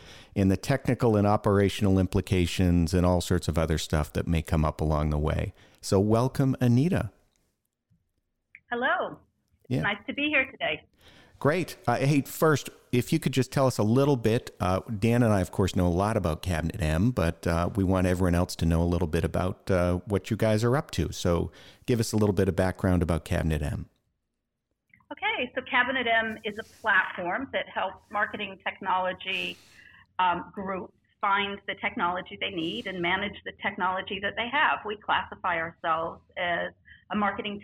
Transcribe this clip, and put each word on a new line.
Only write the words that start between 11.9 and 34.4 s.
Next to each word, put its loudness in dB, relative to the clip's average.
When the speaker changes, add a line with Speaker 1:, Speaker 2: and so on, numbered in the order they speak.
Speaker 1:
hey, 2
first, 0
if 0
you 2
could -2
just 0
tell 2
us 0
a 0
little 4
bit, 0
uh, 2
Dan 4
and 6
I, 4
of 0
course, 0
know 2
a -
lot 2
about -2
Cabinet -2
M, 2
but, -2
uh, 2
we 2
want 2
everyone 2
else 0
to 0
know 4
a 4
little 0
bit 0
about, -4
uh, 4
what -2
you 0
guys 2
are 2
up -6
to. -2
So 0
give 2
us -2
a -2
little 2
bit 2
of -2
background 2
about 0
Cabinet -2
M. -6
Speaker 2:
Okay, -4
so -2
Cabinet 0
M 0
is -6
a -20
platform -2
that -6
helps -6
marketing -6
technology, -4
um, 0
groups -8
find 0
the -6
technology -4
they -6
need -6
and -6
manage -2
the -10
technology -4
that -6
they -6